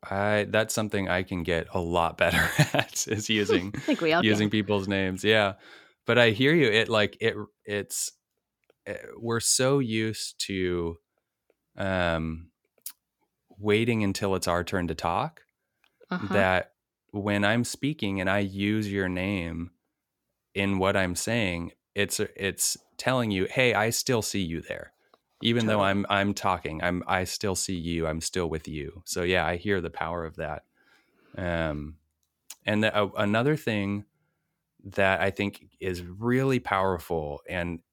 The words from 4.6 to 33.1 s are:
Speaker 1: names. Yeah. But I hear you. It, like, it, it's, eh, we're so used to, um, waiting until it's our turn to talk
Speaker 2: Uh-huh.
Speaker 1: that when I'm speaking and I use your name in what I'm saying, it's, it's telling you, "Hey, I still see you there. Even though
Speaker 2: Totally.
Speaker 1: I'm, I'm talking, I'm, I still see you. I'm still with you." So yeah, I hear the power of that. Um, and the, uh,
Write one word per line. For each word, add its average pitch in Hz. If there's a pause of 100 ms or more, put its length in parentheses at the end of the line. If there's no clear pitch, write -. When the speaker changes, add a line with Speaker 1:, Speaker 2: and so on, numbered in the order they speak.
Speaker 1:
names. 95
Yeah. 107 (520)
But 117
I 117
hear 127
you. 147
It, 107
like, 107
it, 113 (300)
it's, - (760)
eh, 101 (200)
we're 113
so 131
used 110
to, 90 (800)
um, 82 (1080)
waiting 107
until 98
it's 92
our 87
turn 87
to 82
talk 98 (680)
Speaker 2:
Uh-huh. 180
Speaker 1:
that 92 (400)
when 104
I'm 117
speaking 110
and 92
I 98
use 101
your 98
name 90 (840)
in 98
what 95
I'm 92
saying, 90 (220)
it's, 101
it's - (200)
telling 123
you, 95
"Hey, 127
I 107
still 117
see 104
you 82
there. - (500)
Even 117
though 107
Speaker 2:
Totally. 98
Speaker 1:
I'm, 98
I'm 101
talking, 87
I'm, 87
I 92
still 95
see 92
you. 82
I'm 80
still 87
with 78
you." 78
So -
yeah, 87
I 87
hear 98
the 82
power 82
of 80
that. 76 (760)
Um, 80 (680)
and 107
the, 110
uh, 104